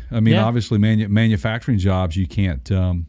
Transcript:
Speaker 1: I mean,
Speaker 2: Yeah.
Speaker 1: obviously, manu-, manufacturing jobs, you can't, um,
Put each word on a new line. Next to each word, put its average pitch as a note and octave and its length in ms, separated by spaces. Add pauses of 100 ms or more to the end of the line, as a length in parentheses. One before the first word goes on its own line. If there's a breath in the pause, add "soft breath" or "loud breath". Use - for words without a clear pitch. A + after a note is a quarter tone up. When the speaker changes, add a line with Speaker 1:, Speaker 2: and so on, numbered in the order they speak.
Speaker 1:
I A#2 120
mean, A2+ 120
Speaker 2:
Yeah. A2 120
Speaker 1:
obviously, A#2 340
manu-, G#2+ 300
manufacturing A2 680
jobs, F#2 400
you F#2+ 80
can't, F2+ 460
um, F2+ 360